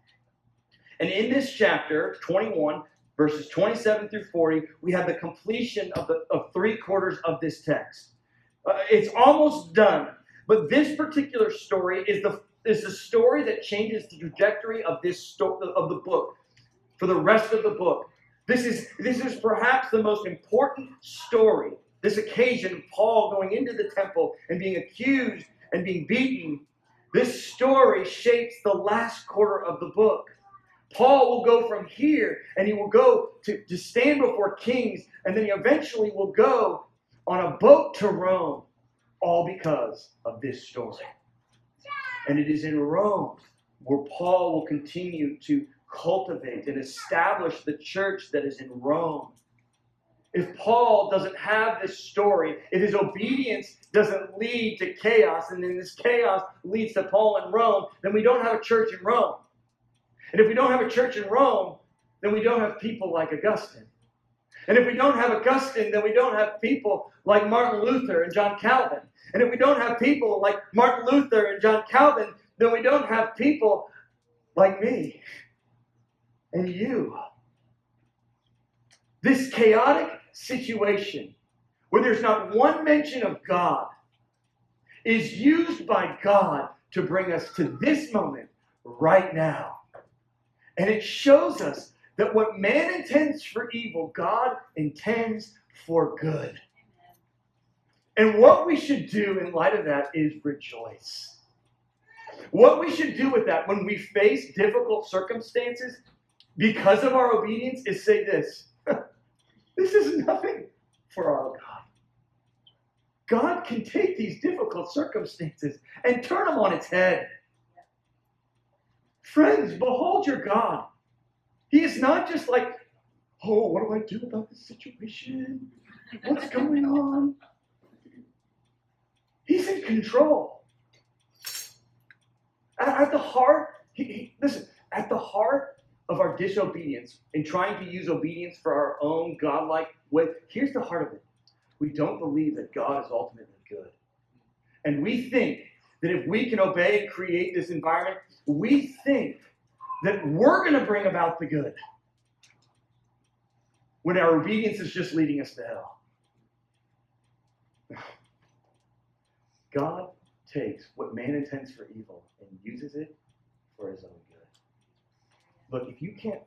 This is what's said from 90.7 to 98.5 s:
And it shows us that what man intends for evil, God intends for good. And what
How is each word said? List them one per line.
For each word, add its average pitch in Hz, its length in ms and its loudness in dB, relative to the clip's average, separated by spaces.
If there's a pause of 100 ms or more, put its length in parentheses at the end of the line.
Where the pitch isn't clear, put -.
And 190 100 2
it 214 140 0
shows 302 580 4
us - 320 -8 (240)
that 214 180 0
what 214 240 2
man 285 340 0
intends 302 500 -4
for - 280 -10
evil, 196 440 -10
God 226 420 -4 (200)
intends 214 800 -6 (320)
for 165 300 -2
good. 151 420 -8 (1600)
And 214 200 4
what 302 280 8